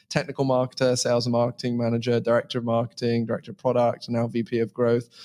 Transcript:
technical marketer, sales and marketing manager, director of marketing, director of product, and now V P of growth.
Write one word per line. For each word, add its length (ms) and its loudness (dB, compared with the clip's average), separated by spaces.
technical 360 -2
marketer, 500 2
sales 300 0
and 80 0
marketing 420 -2
manager, 440 0
director 400 0
of 60 -6
marketing, 600 0
director 240 -6
of 80 -14
product, 500 0
and 80 -2
now 120 0
V 160 -2
P 160 -2
of 120 -2
growth. 380 0